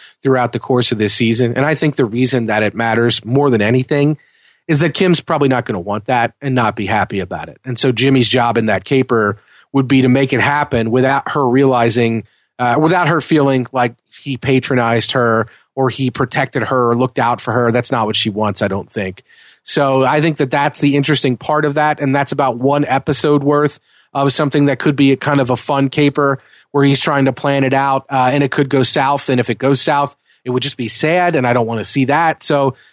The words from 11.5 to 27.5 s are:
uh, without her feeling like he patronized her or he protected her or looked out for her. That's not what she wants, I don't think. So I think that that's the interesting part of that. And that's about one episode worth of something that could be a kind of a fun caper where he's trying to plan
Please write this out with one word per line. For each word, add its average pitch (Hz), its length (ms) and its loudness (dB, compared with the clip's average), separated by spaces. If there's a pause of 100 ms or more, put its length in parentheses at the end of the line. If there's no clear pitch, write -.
uh, 123 240 0
without 165 280 2
her 160 120 2
feeling 139 520 2
like 123 240 -2 (260)
he 139 140 -8
patronized 120 760 0
her 117 360 0 (260)
or 131 160 -2
he 127 220 -4
protected 135 500 -4
her 123 280 0
or 120 60 2
looked 123 220 -2
out 120 220 -2
for 117 120 -6
her. 117 200 0
That's 120 180 -2
not 117 160 -2
what 107 80 -4
she - 160 -2
wants, 104 320 -4
I 101 60 -2
don't 95 200 -6
think. 95 360 -10 (400)
So 135 400 0
I 147 160 2
think 156 160 0
that 131 160 -2
that's 143 260 -2
the 143 160 2
interesting 139 420 0
part 151 280 -2
of 143 100 -2
that. 151 240 0
And 135 160 -2
that's 139 160 -2
about 135 280 -2
one 143 260 0
episode 143 580 0
worth 147 380 0 (340)
of 139 180 0
something 143 340 0
that 135 120 0
could 147 160 0
be 139 160 4
a 131 60 4
kind 143 240 0
of 123 100 0
a 123 60 2
fun 139 320 -2
caper 143 500 0 (320)
where 139 140 2
he's 139 160 2
trying 139 240 0
to 131 80 2
plan 139 320 -2